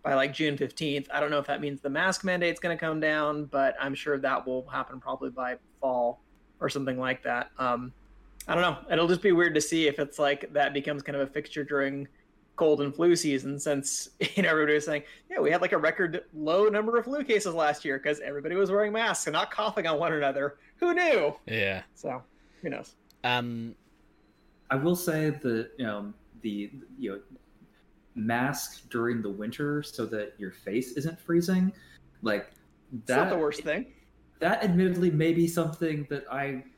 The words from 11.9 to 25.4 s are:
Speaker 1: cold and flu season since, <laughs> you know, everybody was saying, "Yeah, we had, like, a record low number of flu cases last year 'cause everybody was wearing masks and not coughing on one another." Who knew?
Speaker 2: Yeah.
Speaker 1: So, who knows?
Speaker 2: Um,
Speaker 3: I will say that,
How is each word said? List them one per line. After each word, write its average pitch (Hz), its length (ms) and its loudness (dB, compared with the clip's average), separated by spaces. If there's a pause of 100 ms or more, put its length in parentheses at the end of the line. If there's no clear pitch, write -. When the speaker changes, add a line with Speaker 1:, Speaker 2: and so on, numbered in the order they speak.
Speaker 1:
cold 151 180 6
and 139 140 -2
flu 170 200 6
season 139 440 -2
since, 143 500 -2 (120)
<laughs> - 140 -2
you 202 80 2
know, 170 60 4
everybody 151 260 4
was 147 100 0
saying, 151 180 -2 (260)
"Yeah, 370 100 -4
we 151 120 4
had, 175 100 2
like, 180 120 0
a 185 40 2
record 165 460 0 (100)
low 160 360 2
number 214 280 2
of 226 80 2
flu 277 180 -4
cases 202 300 0
last 151 320 0
year 139 140 -2
'cause 147 220 0
everybody 143 340 -6
was 190 160 2
wearing 208 220 2
masks 220 340 0
and 151 60 -4
not 170 180 0
coughing 214 360 -2
on 156 120 2
one 160 140 2
another." 143 440 0 (200)
Who 349 160 2
knew? 285 420 4 (100)
Speaker 2:
Yeah. 98 380 -2 (120)
Speaker 1:
So, 127 280 -8 (380)
who 175 80 -6
knows? - 260 -10 (280)
Speaker 2:
Um, 120 520 -2 (960)
Speaker 3:
I 131 60 2
will 156 200 2
say 156 340 0
that, 120 480 -2